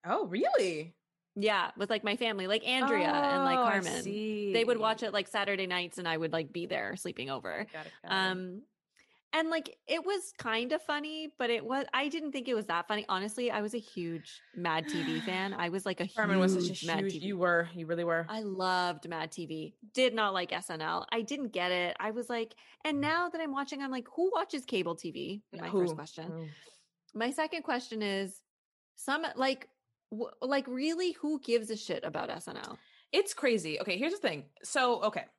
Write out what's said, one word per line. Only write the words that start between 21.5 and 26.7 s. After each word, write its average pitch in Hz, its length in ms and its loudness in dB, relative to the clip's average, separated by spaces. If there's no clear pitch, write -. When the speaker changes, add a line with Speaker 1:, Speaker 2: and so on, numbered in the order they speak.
Speaker 2:
get 180 180 2
it. 180 300 2
I 214 120 -2
was 240 180 -4
like, 226 240 -4
and 294 120 2
now 320 300 2
that 339 140 -4
I'm 285 100 -4
watching, 277 300 -4
I'm 269 80 -4
like, 254 160 -4
"Who 370 160 4
watches 330 320 -2
cable 175 300 0
T 180 160 -8
V?" 156 320 -6
My 170 160 -8
Speaker 1:
Who? 202 140 2
Speaker 2:
first 165 140 0
question. 160 320 -10
Speaker 1:
Who? 160 180 -8